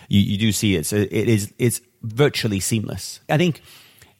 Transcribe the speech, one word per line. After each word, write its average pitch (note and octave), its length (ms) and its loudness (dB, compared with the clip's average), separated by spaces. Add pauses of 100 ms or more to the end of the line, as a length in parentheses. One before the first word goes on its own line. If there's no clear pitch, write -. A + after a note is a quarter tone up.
you, G2+ 140 2
you G2 160 0
do G#2+ 140 2
see G2 240 0
it's, D#2 180 -2
it G#2 180 0
is, G#2+ 460 0
it's B2 240 0 (220)
virtually A2 560 0
seamless. - 680 -4
I D#3 100 2
think E3+ 240 0 (580)